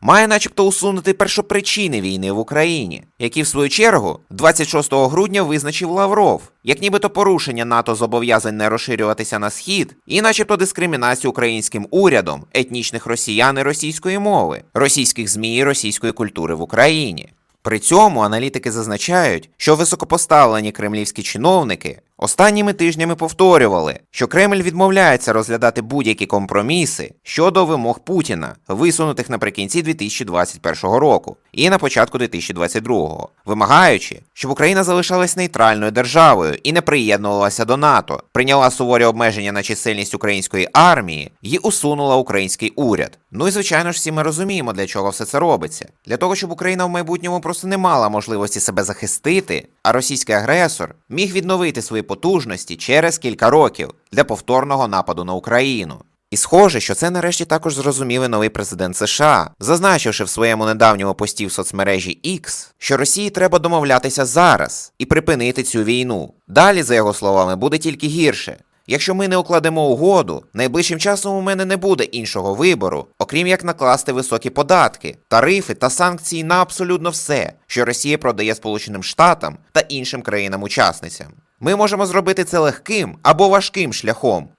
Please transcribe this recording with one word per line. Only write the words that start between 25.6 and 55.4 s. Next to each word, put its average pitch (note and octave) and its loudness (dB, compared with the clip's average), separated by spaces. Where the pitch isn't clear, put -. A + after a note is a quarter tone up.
будь-які A2 -2
компроміси G2+ -2
щодо F3+ 2
вимог B2 -2
Путіна, G2 -4
висунутих D3+ -2
наприкінці G#2 -4
дві D#3 -4
тисячі G#2 -8
двадцять F2 -2
першого F#2 0
року C3+ 0
і D#3 0
на F#3+ 4
початку C3 0
дві B2 -2
тисячі F2 -8
двадцять F2 -2
другого, F2 -4
вимагаючи, A2 4
щоб C3+ -6
Україна F3+ 2
залишалась F3+ 0
нейтральною A2 2
державою A#2+ 4
і D3 -2
не E3+ 0
приєднувалася G#2 0
до B2 0
нато, C3+ 2
прийняла C3 4
суворі A#2+ 2
обмеження A2 0
на G2+ -4
чисельність G#2 -4
української F#2+ -2
армії A2+ 2
і B2+ -4
усунула D3 0
український G2+ -2
уряд. G#2 -2
Ну C3 -2
і, G3 0
звичайно F3 -2
ж, E3+ -6
всі D#3+ -6
ми D#3 -2
розуміємо, D#3+ -4
для F#2+ -4
чого G2 -4
все G#2+ -6
це C#3 -2
робиться. A2 -2
Для A2+ -6
того, F#3 -2
щоб F3+ -6
Україна F3+ -4
в F3 -4
майбутньому F3 -4
просто E3+ -8
не F#3+ -2
мала D3+ 2
можливості G#2 -4
себе G2 -2
захистити, G#2 -4
а A2+ 2
російський B2+ -2
агресор D#3 -2
міг F#3+ -4
відновити F3+ -2
свої A2 -6
потужності A2 -4
через D#3 2
кілька A2+ 0
років C3+ 2
для C3 2
повторного C3 -2
нападу F2+ -4
на F2+ -8
Україну. A2+ -2